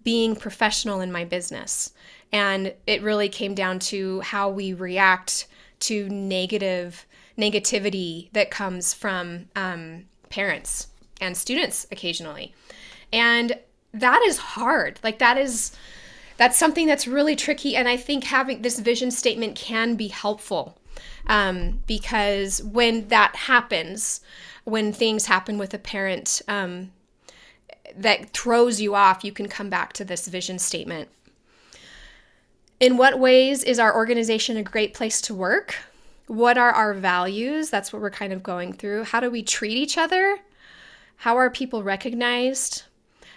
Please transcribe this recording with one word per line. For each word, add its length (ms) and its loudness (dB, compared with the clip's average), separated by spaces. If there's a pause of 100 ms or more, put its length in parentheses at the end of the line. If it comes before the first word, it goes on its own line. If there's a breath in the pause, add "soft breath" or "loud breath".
being 360 2
professional 640 -2
in 100 -6
my 140 -6
business. 680 -6 (400 loud breath)
And 420 0 (140)
it 140 0
really 260 0
came 260 -8
down 260 -2
to 420 -6
how 260 -2
we 240 -4
react 760 2 (340 soft breath)
to 260 -4
negative, 1000 -4 (320 soft breath)
negativity 960 -2
that 180 0
comes 440 -4
from, 640 -8
um, 480 -8 (240)
parents 580 -4 (320)
and 160 -6
students 560 -2
occasionally. 640 -10 (560 loud breath)
And 480 2 (340)
that 320 4
is 120 4
hard. 680 -2
Like, 160 -2
that 180 6
is, 360 -2 (640 loud breath)
that's 200 8
something 300 4
that's 180 2
really 300 2
tricky. 400 -2
And 140 2
I 80 2
think 260 -2
having 380 0
this 180 -2
vision 320 0
statement 460 -2
can 380 -2
be 120 -4
helpful, 680 -6 (500 loud breath)
um, 600 2
because 760 -2
when 460 0
that 260 6
happens, 840 0 (420 loud breath)
when 300 -2
things 320 0
happen 320 0
with 160 -8
a 40 -6
parent, 720 -4
um, 460 -6 (1040 soft breath)
that 320 0
throws 500 4
you 160 -2
off, 300 6
you 80 -8
can 160 -8
come 200 -10
back 220 -4
to 140 -10
this 240 -8
vision 280 -6
statement. 520 -6 (1700 loud breath)
In 160 6
what 240 6
ways 420 6
is 180 2
our 140 6
organization 600 0
a 80 -4
great 300 -2
place 300 -4
to 120 -6
work? 400 -2 (520 loud breath)
What 300 4
are 140 6
our 220 2
values? 760 0
That's 220 -2
what 100 -10
we're 80 -4
kind 220 -8
of 100 -8
going 300 -6
through. 320 -6
How 160 -2
do 100 0
we 140 -4
treat 320 -2
each 220 -2
other? 400 2 (800 loud breath)
How 180 2
are 140 4
people 340 -6
recognized? 1000 -2 (540 soft breath)